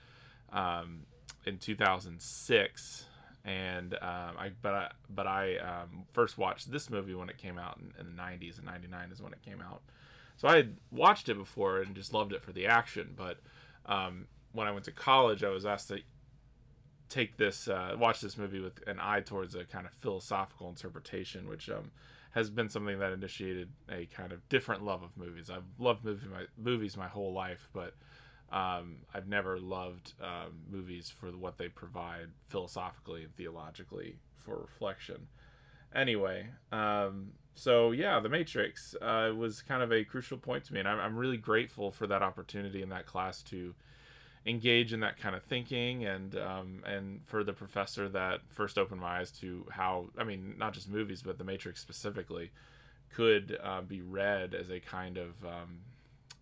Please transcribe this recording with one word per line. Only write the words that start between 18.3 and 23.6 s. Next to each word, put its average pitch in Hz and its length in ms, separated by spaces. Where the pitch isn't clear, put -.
movie 98 220
with 92 260
an 95 140
eye 101 200
towards 95 360
a 90 80
kind 90 200
of 87 100
philosophical 98 760
interpretation, 92 800
which, 104 200
um, 104 220
has 113 200
been 110 180
something 101 320
that 95 100
initiated 92 600